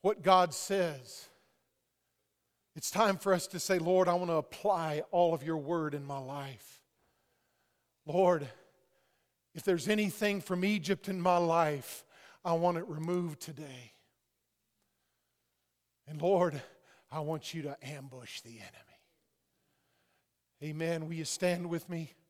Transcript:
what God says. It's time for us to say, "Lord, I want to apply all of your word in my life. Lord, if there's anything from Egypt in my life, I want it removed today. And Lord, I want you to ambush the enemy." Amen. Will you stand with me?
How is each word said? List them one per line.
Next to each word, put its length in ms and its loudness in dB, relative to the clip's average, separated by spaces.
what 200 0
God 320 6
says. 760 -4
It's 160 -8
time 280 2
for 140 2
us 160 2
to 120 -10
say, 180 2
"Lord, 300 4
I 60 4
want 160 0
to 60 2
apply 760 -2
all 200 4
of 120 -4
your 140 -2
word 360 -2
in 100 -8
my 140 -6
life. 640 -12
Lord, 460 2
if 80 -12
there's 260 0
anything 520 0
from 240 -2
Egypt 440 0
in 120 -4
my 160 4
life, 680 2
I 100 0
want 240 2
it 100 -8
removed 520 -4
today. 520 -14
And 120 -10
Lord, 400 4
I 80 -6
want 340 -6
you 80 -6
to 140 -8
ambush 540 -14
the 180 -20
enemy." 420 -20
Amen. 420 -2
Will 80 -6
you 120 -6
stand 440 0
with 180 -6
me? 260 -8